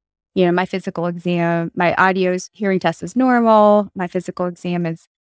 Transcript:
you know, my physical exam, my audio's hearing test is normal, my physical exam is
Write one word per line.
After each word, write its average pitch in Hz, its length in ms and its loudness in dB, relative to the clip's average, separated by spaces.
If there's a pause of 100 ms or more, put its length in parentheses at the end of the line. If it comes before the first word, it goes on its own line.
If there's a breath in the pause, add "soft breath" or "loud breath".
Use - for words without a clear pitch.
(340)
you 185 120 2
know, 175 60 2
my 180 140 0
physical 180 400 -8
exam, 170 680 -4
my 175 220 0
audio's 185 560 0
hearing 196 260 -2
test 165 240 -2
is 175 140 -10
normal, 220 800 4
my 185 120 -6
physical 180 400 -6
exam 175 400 -4
is 165 220 -8 (160)